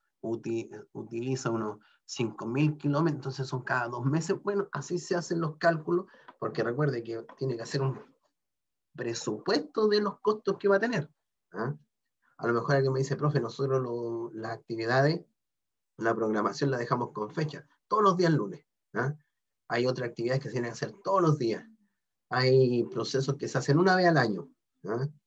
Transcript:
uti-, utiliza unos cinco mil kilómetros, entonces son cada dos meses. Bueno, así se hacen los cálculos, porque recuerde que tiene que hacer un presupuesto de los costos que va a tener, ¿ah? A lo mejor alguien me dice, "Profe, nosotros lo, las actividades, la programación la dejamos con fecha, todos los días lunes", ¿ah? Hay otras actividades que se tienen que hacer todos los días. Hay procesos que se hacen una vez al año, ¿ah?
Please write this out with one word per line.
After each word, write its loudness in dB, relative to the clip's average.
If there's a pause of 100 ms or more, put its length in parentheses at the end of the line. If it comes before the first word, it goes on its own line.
(200)
uti-, -4 (220)
utiliza -4
unos -4 (260)
cinco -6
mil 2
kilómetros, 0
entonces -6
son -6
cada -2
dos -6
meses. 0
Bueno, -2
así -6
se -4
hacen -2
los -4
cálculos, 0 (340)
porque -2
recuerde 0
que -8 (120)
tiene -4
que -10
hacer -4
un -2 (960)
presupuesto -2
de 4
los -4
costos -2
que -4
va 6
a 4
tener, -2 (440)
¿ah? -4 (680)
A -6
lo 2
mejor 2
alguien 4
me 0
dice, 0
"Profe, 2
nosotros 0
lo, -6
las -8
actividades, 0 (760)
la 2
programación 0
la 0
dejamos -2
con -6
fecha, -6 (180)
todos 2
los 6
días 4
lunes", -2 (280)
¿ah? 0 (540)
Hay 0
otras -2
actividades -2
que -10
se -10
tienen -2
que -10
hacer -6 (100)
todos 4
los 4
días. -2 (680)
Hay 4
procesos -2
que -6
se -2
hacen 4
una 6
vez 4
al 6
año, 0 (360)
¿ah? -2 (200)